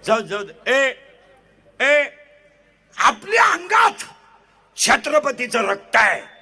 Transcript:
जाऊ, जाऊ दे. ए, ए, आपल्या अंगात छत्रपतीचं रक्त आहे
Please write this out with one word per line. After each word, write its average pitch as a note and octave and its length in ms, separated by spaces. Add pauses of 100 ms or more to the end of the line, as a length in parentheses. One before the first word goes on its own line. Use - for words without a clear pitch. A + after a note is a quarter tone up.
जाऊ, A3 140
जाऊ G3 240
दे. - 80 (180)
ए, C4+ 180 (920)
ए, C#4+ 240 (920)
आपल्या G#4+ 560
अंगात G4+ 520 (720)
छत्रपतीचं B3 920
रक्त G3 280
आहे G3+ 240 (220)